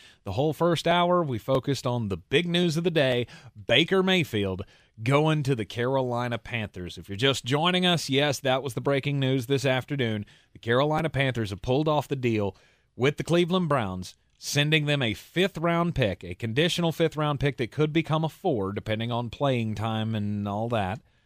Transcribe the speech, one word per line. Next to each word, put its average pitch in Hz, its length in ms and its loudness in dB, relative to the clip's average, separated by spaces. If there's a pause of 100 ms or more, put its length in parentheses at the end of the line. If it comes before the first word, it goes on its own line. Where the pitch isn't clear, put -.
(220)
The 98 100 -8
whole 143 200 0
first 165 340 0
hour, 175 380 2
we 127 140 -4
focused 135 460 0
on 120 260 -2
the 95 60 -4
big 151 300 -2
news 170 300 0
of 170 80 -2
the 180 80 0
day, 123 340 2 (400)
Baker 165 380 4
Mayfield 104 580 0 (400)
going 151 400 4
to 131 140 0
the 107 80 -4
Carolina 120 720 -2
Panthers. 98 580 -8
If 85 120 -16
you're 101 80 -8
just 127 280 2
joining 170 400 0
us, 175 240 2
yes, 139 300 2
that 131 240 0
was 123 120 -6
the 135 60 -6
breaking 139 380 0
news 131 280 0
this 135 180 0
afternoon. 123 600 0 (280)
The - 80 -20
Carolina 151 500 2
Panthers 120 400 0
have 98 120 -10
pulled 147 260 2
off 151 180 2
the 143 80 -4
deal 110 420 0 (380)
with 135 220 2
the - 80 -6
Cleveland 175 440 2
Browns, 98 460 -2 (240)
sending 147 480 2
them 143 160 2
a 110 120 0
fifth-round 170 800 -2
pick, 107 260 0
a 87 140 -10
conditional 160 560 0
fifth-round 151 480 0
pick 139 160 0
that 123 160 -4
could 151 200 0
become 160 300 0
a 160 60 -2
four, 117 420 -2
depending 110 400 -4
on 120 180 -4
playing 117 460 -2
time 110 400 -2
and 104 320 -2
all 107 220 -4
that. 107 320 -2 (260)